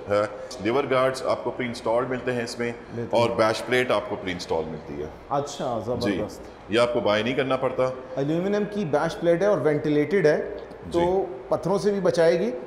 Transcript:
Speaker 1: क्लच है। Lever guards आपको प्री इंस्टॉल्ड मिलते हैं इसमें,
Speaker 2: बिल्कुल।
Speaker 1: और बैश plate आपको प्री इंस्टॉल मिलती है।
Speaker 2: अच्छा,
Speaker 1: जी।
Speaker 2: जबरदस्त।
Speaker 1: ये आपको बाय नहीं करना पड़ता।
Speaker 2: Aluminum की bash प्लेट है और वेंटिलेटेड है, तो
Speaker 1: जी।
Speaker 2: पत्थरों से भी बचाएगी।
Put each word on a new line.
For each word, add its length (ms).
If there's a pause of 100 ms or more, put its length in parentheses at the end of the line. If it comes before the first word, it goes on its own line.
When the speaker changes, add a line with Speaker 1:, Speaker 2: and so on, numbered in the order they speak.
Speaker 1:
क्लच 200 (300)
है। 60
Lever 220
guards 360
आपको 280
प्री 160
इंस्टॉल्ड 420
मिलते 220
हैं 140
इसमें, 300 (220)
Speaker 2:
बिल्कुल। 240
Speaker 1:
और 140
बैश 260
plate 300
आपको 260
प्री 160
इंस्टॉल 320
मिलती 380
है। 80 (200)
Speaker 2:
अच्छा, 680
Speaker 1:
जी। 200
Speaker 2:
जबरदस्त। 260 (280)
Speaker 1:
ये 80
आपको 220
बाय 220
नहीं 120
करना 220
पड़ता। 400 (220)
Speaker 2:
Aluminum 460
की 200
bash 300
प्लेट 280
है 60
और 120
वेंटिलेटेड 640
है, 140 (520)
तो 340
Speaker 1:
जी। 140 (100)
Speaker 2:
पत्थरों 280
से 120
भी 100
बचाएगी। 520 (140)